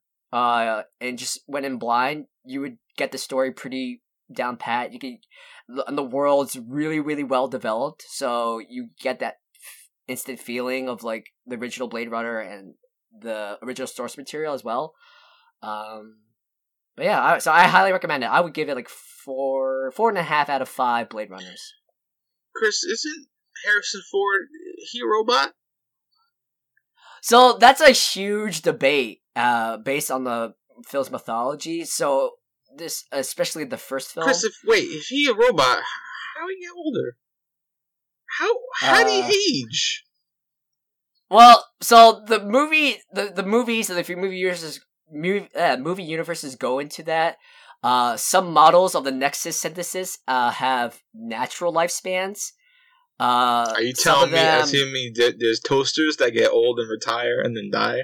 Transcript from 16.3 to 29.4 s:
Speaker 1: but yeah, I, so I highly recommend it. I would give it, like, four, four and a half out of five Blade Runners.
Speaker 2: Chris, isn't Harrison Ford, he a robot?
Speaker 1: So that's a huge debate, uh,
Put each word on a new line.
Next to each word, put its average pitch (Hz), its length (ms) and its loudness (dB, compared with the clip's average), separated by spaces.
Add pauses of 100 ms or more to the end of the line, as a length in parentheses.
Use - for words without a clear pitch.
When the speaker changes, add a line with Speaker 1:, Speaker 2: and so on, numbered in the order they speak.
Speaker 1:
but 147 100 -4
yeah, 175 180 2
I, 156 140 4
so 156 140 0
I 175 160 8
highly 185 240 4
recommend 160 320 -2
it. 117 40 -2
I 139 140 2
would 165 140 -4
give 147 140 -4
it, 139 60 -6
like, 120 140 -10
four, 135 1080 -6
four 226 140 2
and 202 80 -2
a 170 60 0
half 151 260 0
out 135 140 -2
of - 60 -8
five 120 400 -2
Blade 107 200 -10
Runners. 92 440 -20 (800)
Speaker 2:
Chris, - 280 -2
isn't 302 440 -8 (380)
Harrison 208 360 -2 (100)
Ford, 101 300 -2 (500)
he 240 80 -12
a 240 60 -6
robot? 220 480 0 (1700)
Speaker 1:
So 247 360 8
that's 262 240 8
a 285 100 10
huge 202 720 -2
debate, 139 580 0 (140)
uh, 117 420 0